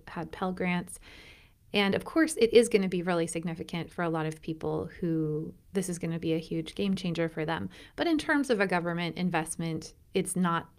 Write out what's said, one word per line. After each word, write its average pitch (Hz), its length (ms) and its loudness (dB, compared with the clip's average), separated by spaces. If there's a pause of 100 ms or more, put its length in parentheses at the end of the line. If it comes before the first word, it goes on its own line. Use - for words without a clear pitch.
had 165 240 -8
Pell 185 180 -2
Grants. 180 480 -2 (760)
And 196 220 2
of 190 80 0
course, 320 320 2
it 226 180 4
is 233 140 10
gonna 196 220 2
be 180 120 -2
really 170 260 2
significant 165 600 -6
for - 140 -4
a 170 60 0
lot 160 160 0
of 156 160 -6
people 156 480 -4 (100)
who 160 540 0 (180)
this 185 160 -2
is 175 120 -4
gonna 165 200 -4
be 165 140 0
a 160 40 2
huge 165 380 -6
game 196 200 0
changer 170 340 0
for 160 160 -4
them. 165 240 -2 (260)
But 320 120 0
in 330 100 4
terms 294 320 2
of 220 100 4
a 196 80 4
government 175 480 0
investment, 165 760 -2 (200)
it's 185 220 0
not 170 320 2 (120)